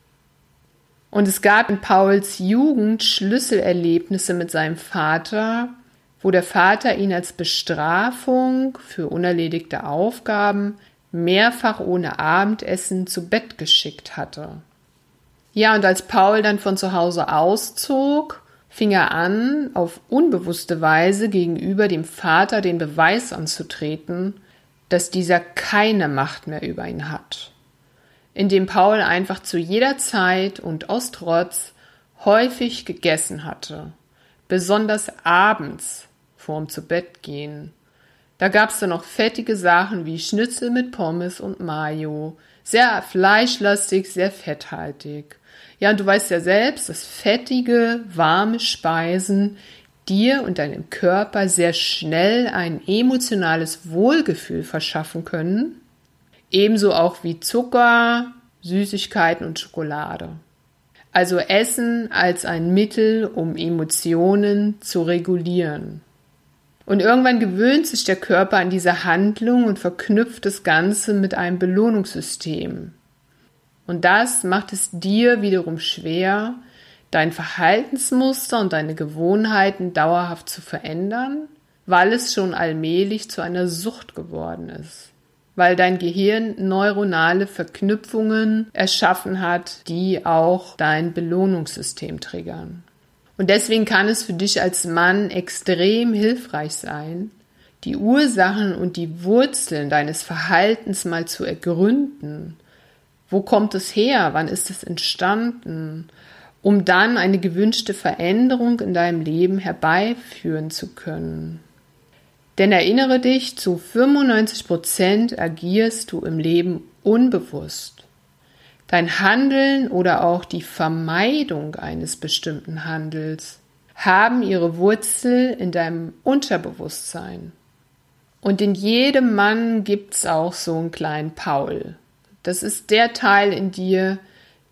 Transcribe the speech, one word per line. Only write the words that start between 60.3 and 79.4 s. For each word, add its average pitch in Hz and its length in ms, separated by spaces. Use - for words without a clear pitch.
Also 180 260
Essen 233 720
als 180 320
ein 170 300
Mittel, 220 520
um 165 300
Emotionen 175 1300
zu 175 220
regulieren. 170 960
Und 196 140
irgendwann 247 380
gewöhnt 233 460
sich - 180
der 185 120
Körper 190 420
an 180 140
diese 175 320
Handlung 214 640
und 202 120
verknüpft 208 680
das 196 180
Ganze 190 500
mit 196 220
einem 180 240
Belohnungssystem. 180 1300
Und 175 180
das 220 380
macht 196 300
es - 180
dir 208 500
wiederum 185 380
schwer, 190 760
dein 160 220
Verhaltensmuster 254 1300
und 185 140
deine 156 200
Gewohnheiten 185 1000